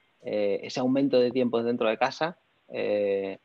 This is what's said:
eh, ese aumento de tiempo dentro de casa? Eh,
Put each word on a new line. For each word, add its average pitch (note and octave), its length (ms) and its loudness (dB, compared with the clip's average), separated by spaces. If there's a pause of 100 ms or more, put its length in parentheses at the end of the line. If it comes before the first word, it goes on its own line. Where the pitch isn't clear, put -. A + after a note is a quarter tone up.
(220)
eh, G#2 420 -2
ese - 160 -6
aumento C3 380 2
de B2 120 4
tiempo A#2+ 320 0
dentro A#2+ 260 0
de A2 80 0
casa? D#3 400 -2 (320)
Eh, G2+ 760 -2